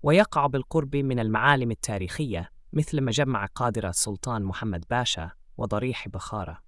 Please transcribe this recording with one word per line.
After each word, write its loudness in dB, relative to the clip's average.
ويقع 6
بالقرب 0
من 2
المعالم 2
التاريخية -4
مثل 0
مجمع 2
قادرة -2
سلطان -2
محمد -4
باشا -2
وضريح -2
بخارى. -8